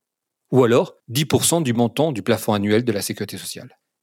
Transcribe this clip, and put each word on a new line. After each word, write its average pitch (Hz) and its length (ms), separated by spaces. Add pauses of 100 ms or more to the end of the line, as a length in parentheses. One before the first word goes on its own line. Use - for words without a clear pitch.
(520)
Ou 127 120
alors, 123 320 (120)
dix 135 160
pour 127 200
cent 170 180
du 127 100
montant 120 400
du 101 100
plafond 110 300
annuel 104 320
de 120 80
la 98 100
sécurité 101 340
sociale. - 420 (240)